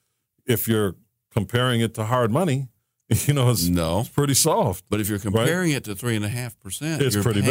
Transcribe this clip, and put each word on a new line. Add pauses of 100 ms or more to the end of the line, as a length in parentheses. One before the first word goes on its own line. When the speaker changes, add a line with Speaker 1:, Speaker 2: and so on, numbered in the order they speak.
(460)
Speaker 1:
If
you're (340)
comparing
it
to
hard
money, (420)
<laughs>
you
know,
it's,
Speaker 2:
No.
Speaker 1:
it's
pretty
soft.
Speaker 2:
But
if
you're
Speaker 1:
Right? (120)
Speaker 2:
comparing
it
to
three
and
a
half
percent,
Speaker 1:
It's
Speaker 2:
your
Speaker 1:
pretty
bad.